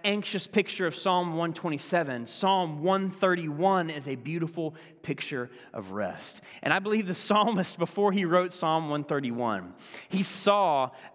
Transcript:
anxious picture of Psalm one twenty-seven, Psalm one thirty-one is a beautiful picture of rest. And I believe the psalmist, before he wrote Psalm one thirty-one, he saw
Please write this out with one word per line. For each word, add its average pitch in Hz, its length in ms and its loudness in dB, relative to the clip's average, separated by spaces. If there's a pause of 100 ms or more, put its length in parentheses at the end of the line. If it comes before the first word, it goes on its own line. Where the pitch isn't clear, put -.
anxious 202 420 0
picture 196 400 0
of 156 80 -2
Psalm 180 400 2
one 165 200 0
twenty-seven, 143 720 -2
Psalm 180 560 0
one 190 280 2
thirty-one 175 800 2
is 143 160 -8
a 135 100 -4
beautiful 160 580 -4 (280)
picture 131 480 -6 (220)
of 95 200 -10
rest. 95 500 -6 (200)
And 143 120 2
I 185 40 4
believe 214 280 0
the 180 80 -2
psalmist, 208 640 2
before 196 340 2
he 190 140 2
wrote 180 260 4
Psalm 160 380 0
one 147 120 0
thirty-one, 120 680 -2 (380)
he 190 120 2
saw 175 680 4 (240)